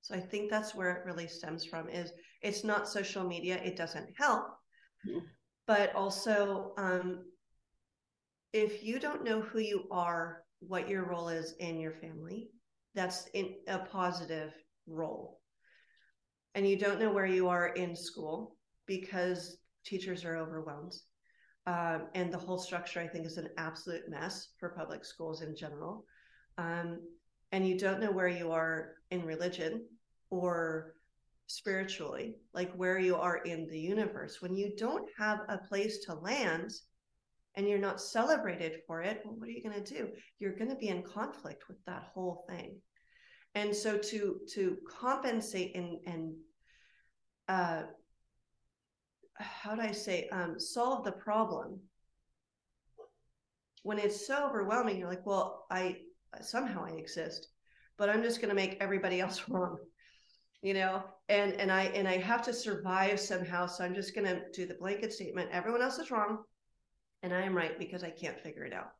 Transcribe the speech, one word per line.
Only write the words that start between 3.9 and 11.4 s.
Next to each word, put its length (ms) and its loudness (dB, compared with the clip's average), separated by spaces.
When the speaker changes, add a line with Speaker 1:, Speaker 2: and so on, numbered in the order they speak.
Speaker 1:
help. 300 4
Speaker 2:
Mm-hmm. 200 -4
Speaker 1:
But 280 6
also, 840 2
um, 480 0
if 280 4
you 160 0
don't 260 -2
know 180 2
who 160 -2
you 320 2
are, 520 0
what 280 -2
your 160 0
role 240 -2
is 320 -2